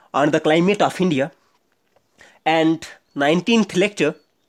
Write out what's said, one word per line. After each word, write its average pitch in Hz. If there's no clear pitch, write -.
on 143
the -
climate 170
of -
India 156
and 160
nineteenth 180
lecture 175